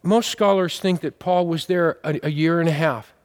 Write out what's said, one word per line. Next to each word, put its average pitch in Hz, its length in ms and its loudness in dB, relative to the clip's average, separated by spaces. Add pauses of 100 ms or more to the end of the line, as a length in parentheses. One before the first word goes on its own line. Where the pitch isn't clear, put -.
most 220 260 2
scholars 190 500 0
think 185 220 0
that 151 160 -8
Paul 180 300 0
was 165 180 -2
there 170 380 0
a, 156 180 -4
a 156 80 -2
year 160 300 0
and 165 100 2
a 156 40 0
half. 143 400 -2 (120)